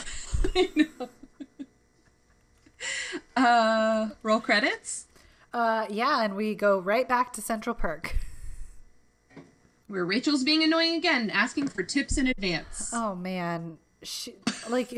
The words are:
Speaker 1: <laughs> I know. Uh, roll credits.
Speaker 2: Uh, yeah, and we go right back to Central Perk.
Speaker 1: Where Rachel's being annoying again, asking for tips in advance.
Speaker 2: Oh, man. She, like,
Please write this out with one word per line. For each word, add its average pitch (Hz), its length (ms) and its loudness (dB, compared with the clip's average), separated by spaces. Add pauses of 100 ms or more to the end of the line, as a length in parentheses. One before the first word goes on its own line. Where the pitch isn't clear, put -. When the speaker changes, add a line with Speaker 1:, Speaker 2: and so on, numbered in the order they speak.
(260)
Speaker 1:
<laughs> - 300 2
I 370 200 4
know. 302 320 0 (2250)
Uh, 220 760 4 (140)
roll 220 160 2
credits. 262 640 0 (480)
Speaker 2:
Uh, 226 360 2
yeah, 240 340 0
and 202 120 0
we 214 200 -2
go 202 240 4
right 214 280 2
back 247 260 2
to 214 80 -10
Central 226 340 -4
Perk. 165 400 -2 (1700)
Speaker 1:
Where 190 180 -4
Rachel's 254 380 2
being 311 200 4
annoying 330 320 4
again, 269 340 2
asking 254 400 0
for 185 140 -4
tips - 340 0
in 262 100 2
advance. 190 680 -4
Speaker 2:
Oh, 220 220 -2
man. 170 640 -4 (240)
She, - 340 -12 (340)
like, 247 280 0